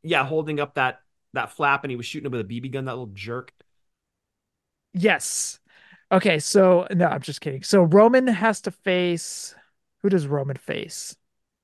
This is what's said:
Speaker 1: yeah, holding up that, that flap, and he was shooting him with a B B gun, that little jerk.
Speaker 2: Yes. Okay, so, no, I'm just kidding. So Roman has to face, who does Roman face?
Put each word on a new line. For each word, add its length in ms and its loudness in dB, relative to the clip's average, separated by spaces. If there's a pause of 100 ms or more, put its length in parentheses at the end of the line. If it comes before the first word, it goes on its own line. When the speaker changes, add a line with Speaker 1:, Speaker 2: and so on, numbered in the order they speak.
Speaker 1:
yeah, 220 0
holding 360 -4
up 140 -6
that, 260 -2 (340)
that 180 -4
flap, 320 0
and 60 -6
he 60 -6
was 100 -10
shooting 200 -10
him 60 -8
with 80 -4
a 40 -6
B 160 -10
B 80 -10
gun, 180 -8
that 60 -8
little 200 -10
jerk. 400 -12 (1400)
Speaker 2:
Yes. 680 -2 (520)
Okay, 280 2
so, 520 4
no, 160 2
I'm 140 -2
just 200 -10
kidding. 220 -8
So 200 4
Roman 440 6
has 360 0
to 80 -8
face, 840 -4 (480)
who 60 0
does 180 2
Roman 300 -4
face? 580 -10 (500)